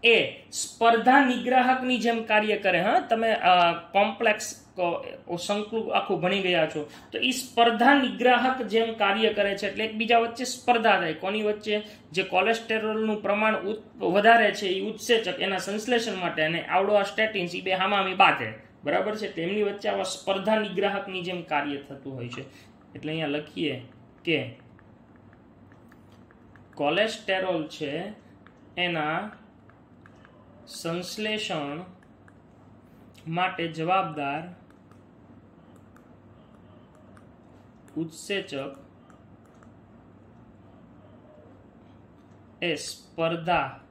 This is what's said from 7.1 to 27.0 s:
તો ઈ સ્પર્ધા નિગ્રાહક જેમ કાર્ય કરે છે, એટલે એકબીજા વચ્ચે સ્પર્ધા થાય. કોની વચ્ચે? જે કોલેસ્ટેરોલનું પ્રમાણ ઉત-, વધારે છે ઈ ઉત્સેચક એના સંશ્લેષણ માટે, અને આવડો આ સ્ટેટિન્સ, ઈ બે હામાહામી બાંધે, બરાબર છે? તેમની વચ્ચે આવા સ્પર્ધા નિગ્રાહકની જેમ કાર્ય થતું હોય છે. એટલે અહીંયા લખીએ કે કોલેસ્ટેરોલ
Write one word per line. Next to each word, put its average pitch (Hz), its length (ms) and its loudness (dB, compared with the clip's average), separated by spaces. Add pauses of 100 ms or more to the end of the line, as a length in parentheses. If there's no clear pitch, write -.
તો - 60 -6
ઈ 254 140 0
સ્પર્ધા 233 640 4
નિગ્રાહક 247 680 2
જેમ 226 300 0
કાર્ય 214 400 2
કરે 202 260 -2
છે, 214 80 -4
એટલે 202 180 -4
એકબીજા 220 340 2
વચ્ચે 226 260 -2
સ્પર્ધા 226 560 2
થાય. 160 140 -2
કોની 202 280 -4
વચ્ચે? 208 400 -2 (300)
જે 180 100 0
કોલેસ્ટેરોલનું 214 1000 0
પ્રમાણ 208 340 2
ઉત-, - 420 -8
વધારે 202 560 6
છે 202 120 -4
ઈ 190 140 -2
ઉત્સેચક 220 600 -2
એના 190 180 -2
સંશ્લેષણ 220 560 -2
માટે, 170 280 -2
અને 160 220 -2
આવડો 196 300 2
આ 202 80 6
સ્ટેટિન્સ, 196 520 -2
ઈ 185 60 -8
બે 185 120 -2
હામાહામી 190 420 2
બાંધે, 147 380 4 (320)
બરાબર 190 320 -2
છે? 208 120 -6
તેમની 190 340 -2
વચ્ચે 202 260 -2
આવા 196 140 -2
સ્પર્ધા 196 580 0
નિગ્રાહકની 196 640 -4
જેમ 175 200 -6
કાર્ય 143 340 -2
થતું 139 380 -12
હોય 123 140 -10
છે. 131 140 -12 (520)
એટલે 151 180 -8
અહીંયા 160 140 -4
લખીએ 147 560 -6 (420)
કે 135 260 0 (2250)
કોલેસ્ટેરોલ 185 920 -2